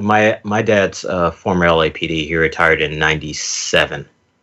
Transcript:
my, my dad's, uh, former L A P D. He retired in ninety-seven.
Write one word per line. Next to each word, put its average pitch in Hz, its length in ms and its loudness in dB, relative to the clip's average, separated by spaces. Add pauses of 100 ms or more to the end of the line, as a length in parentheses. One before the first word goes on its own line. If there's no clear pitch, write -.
my, 107 440 2
my 104 180 -2
dad's, 101 420 2
uh, 87 280 0
former 90 340 0
L 82 160 4
A 78 80 2
P 80 160 -8
D. 78 200 -2
He 78 80 -4
retired 80 460 2
in 76 180 -4
ninety-seven. 76 1120 -2 (340)